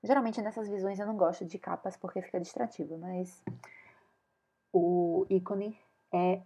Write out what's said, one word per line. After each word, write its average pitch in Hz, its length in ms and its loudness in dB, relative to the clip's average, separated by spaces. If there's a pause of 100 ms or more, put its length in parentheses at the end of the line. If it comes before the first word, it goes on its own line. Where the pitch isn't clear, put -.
Geralmente 226 400 2
nessas 214 260 -4
visões 196 300 -2
eu 208 80 -2
não 214 100 -2
gosto 175 280 2
de 165 140 -8
capas - 380 -6
porque 185 240 -6
fica 185 200 -4
distrativo, 165 580 -6
mas 180 440 -6 (1300)
o 175 580 4
ícone 196 480 0 (340)
é 180 340 2